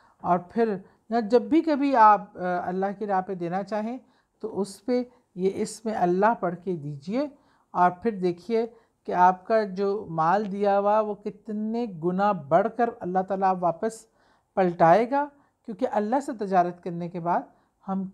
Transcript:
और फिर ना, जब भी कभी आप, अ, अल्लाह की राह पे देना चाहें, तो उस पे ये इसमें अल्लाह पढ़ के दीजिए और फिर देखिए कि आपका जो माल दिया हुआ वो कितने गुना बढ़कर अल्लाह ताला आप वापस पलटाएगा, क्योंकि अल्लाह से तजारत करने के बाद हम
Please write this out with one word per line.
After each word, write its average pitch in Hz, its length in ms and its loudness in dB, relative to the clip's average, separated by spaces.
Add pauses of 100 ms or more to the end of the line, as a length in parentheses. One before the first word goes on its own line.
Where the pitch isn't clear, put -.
(240)
और 180 280 0
फिर 214 320 -2 (260)
ना, 233 100 0
जब 214 280 2
भी 311 140 4
कभी 285 320 0
आप, 214 420 6
अ, 180 80 -8
अल्लाह 185 480 -2
की 208 140 -8
राह 190 140 0
पे 190 140 -6
देना 175 280 -4
चाहें, 214 380 -6 (420)
तो 214 60 -8 (100)
उस 202 220 -6
पे 247 180 0 (380)
ये 185 120 0 (140)
इसमें 214 320 -6
अल्लाह 190 400 2
पढ़ 180 220 -4
के 185 200 -8
दीजिए 170 540 -6 (440)
और 180 280 2
फिर 226 140 -2
देखिए 185 500 -2 (420)
कि 202 40 -6
आपका 185 500 4 (120)
जो 196 380 -2
माल 170 340 0
दिया 202 300 0
हुआ 202 240 2
वो 214 160 -2
कितने 214 680 -6 (140)
गुना 185 320 0
बढ़कर 196 560 0 (140)
अल्लाह 185 200 -2
ताला 190 260 -2
आप 185 100 0
वापस 180 480 -4 (500)
पलटाएगा, 190 680 4 (440)
क्योंकि 233 200 -6
अल्लाह 214 320 -2
से 285 140 -8
तजारत 180 500 0
करने 170 240 -6
के 175 120 -10
बाद 180 280 -2 (360)
हम 190 300 -6